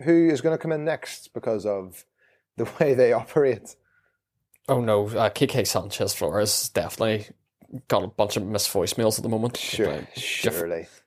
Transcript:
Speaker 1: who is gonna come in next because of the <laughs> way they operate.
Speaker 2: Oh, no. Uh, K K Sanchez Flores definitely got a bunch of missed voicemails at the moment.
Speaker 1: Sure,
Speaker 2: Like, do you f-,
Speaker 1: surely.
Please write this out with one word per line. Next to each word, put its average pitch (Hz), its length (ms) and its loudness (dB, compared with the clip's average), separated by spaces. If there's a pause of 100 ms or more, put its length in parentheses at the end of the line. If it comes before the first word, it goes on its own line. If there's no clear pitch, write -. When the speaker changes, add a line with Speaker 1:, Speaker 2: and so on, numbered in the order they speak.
Speaker 1:
who 165 240 6
is 143 120 2
gonna 160 180 0
come 160 140 -4
in 151 120 -4
next - 500 -8
because 107 320 -4
of 98 380 -6 (520)
the 117 180 -2
<laughs> - 60 -2
way 143 140 4
they 120 180 6
operate. 120 640 0 (920)
Speaker 2:
Oh, 131 120 4
no. 104 280 2
Uh, 110 220 2
K - 160 0
K 117 180 0
Sanchez 98 500 -2
Flores 101 560 0
definitely 107 560 -2 (600)
got 95 160 2
a 98 40 -6
bunch 107 280 -2
of 104 100 -2
missed 104 260 -2
voicemails 107 460 0
at - 40 -8
the 113 60 -4
moment. 113 280 -2
Speaker 1:
Sure, - 300 -2
Speaker 2:
Like, 76 280 -6
do 127 60 -12
you - 300 -4
f-, - 60 -6
Speaker 1:
surely. 85 260 -4 (240)